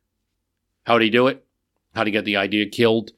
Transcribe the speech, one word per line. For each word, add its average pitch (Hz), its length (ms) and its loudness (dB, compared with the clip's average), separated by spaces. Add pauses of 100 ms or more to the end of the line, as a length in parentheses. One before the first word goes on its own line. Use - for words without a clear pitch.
(840)
How'd 117 180 2
he 110 80 2
do 120 180 2
it? 135 180 -6 (480)
How'd 110 140 -2
he 101 40 -4
get 104 120 -2
the 101 120 -4
idea 101 300 -2
killed? 113 520 0